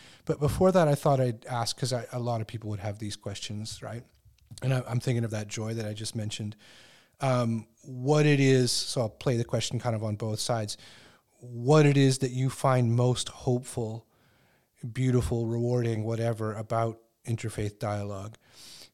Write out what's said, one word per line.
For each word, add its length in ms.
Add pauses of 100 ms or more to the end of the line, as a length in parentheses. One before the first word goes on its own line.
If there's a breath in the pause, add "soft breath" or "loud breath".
(260 soft breath)
But 140
before 320
that, 160
I 80
thought 260
I'd 240
ask, 320
'cause 160
I, 180
a 80
lot 220
of 60
people 240
would 80
have 180
these 180
questions, 680
right? 200 (600)
And 100
I, 140
I'm 120
thinking 240
of 80
that 160
joy 280
that 100
I 80
just 220
mentioned. 400 (680 soft breath)
Um, 460 (160)
what 420
it 140
is, 320
so 300
I'll 80
play 280
the 60
question 340
kind 180
of 80
on 120
both 240
sides, 380 (640 soft breath)
what 460
it 120
is 220
that 120
you 180
find 460
most 340
hopeful 800 (840)
beautiful, 520
rewarding, 580
whatever 500
about 460 (280)
interfaith 520
dialogue. 580 (560 loud breath)